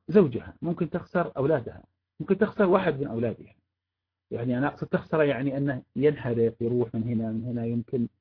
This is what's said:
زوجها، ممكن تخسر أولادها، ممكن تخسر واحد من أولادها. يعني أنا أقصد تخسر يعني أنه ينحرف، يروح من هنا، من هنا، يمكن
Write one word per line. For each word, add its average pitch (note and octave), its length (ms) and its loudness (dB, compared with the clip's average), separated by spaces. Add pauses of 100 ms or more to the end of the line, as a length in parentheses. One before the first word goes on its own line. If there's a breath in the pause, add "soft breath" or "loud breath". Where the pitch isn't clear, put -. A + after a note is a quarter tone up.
زوجها، D3+ 540 2
ممكن E3 280 -2
تخسر F3 480 -2
أولادها، C3+ 460 0 (360)
ممكن G3 180 0
تخسر G#3+ 280 2
واحد F3 340 2
من C#3 80 -4
أولادها. A2+ 480 -6 (760)
يعني B2 260 -2
أنا C#3 100 0
أقصد D3 200 -6
تخسر E3 360 0
يعني C#3 340 0
أنه C#3 260 -2 (120)
ينحرف، A#2+ 640 2
يروح A#2 340 0
من A2+ 80 -2
هنا، A2+ 280 -2
من A2+ 120 -4
هنا، A#2+ 220 -4
يمكن A#2 420 -2 (140)